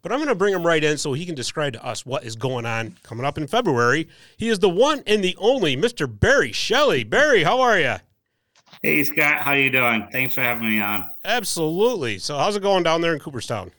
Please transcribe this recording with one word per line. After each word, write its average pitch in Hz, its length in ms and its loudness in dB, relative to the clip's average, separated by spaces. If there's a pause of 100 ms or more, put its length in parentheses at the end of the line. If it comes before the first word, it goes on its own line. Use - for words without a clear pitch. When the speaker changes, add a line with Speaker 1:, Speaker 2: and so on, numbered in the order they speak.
Speaker 1:
But 180 100 -6
I'm 269 60 0
gonna 294 160 0
bring 196 180 2
him 180 140 0
right 160 180 4
in 151 140 2
so 143 160 -4
he 165 100 -6
can 180 100 -8
describe 139 380 -4
to 117 120 -16
us 120 200 -8
what 131 200 -6
is 113 120 -10
going 123 300 -4
on 113 360 -4
coming 117 220 -10
up 147 140 -2
in 151 80 -6
February. 151 640 2 (280)
He 220 140 -4
is 208 80 2
the 196 100 4
one 247 380 2
and 208 180 2
the 180 140 0
only 208 360 2
Mister 160 320 -2
Barry 147 460 2
Shelley. 214 500 2
Barry, 214 420 4
how 240 180 2
are 220 180 4
ya? 120 180 0 (840)
Speaker 2:
Hey, 151 220 2
Scott. 147 360 0
How 143 140 0
you 135 160 2
doing? 117 420 0
Thanks 131 220 -4
for 135 80 -4
having 117 260 -2
me 110 120 0
on. 101 280 -6 (160)
Speaker 1:
Absolutely. 180 920 -2
So 143 180 -8
how's 202 200 0
it 196 60 -6
going 190 200 2
down 170 180 2
there 165 140 0
in 147 60 -6
Cooperstown? 110 580 -8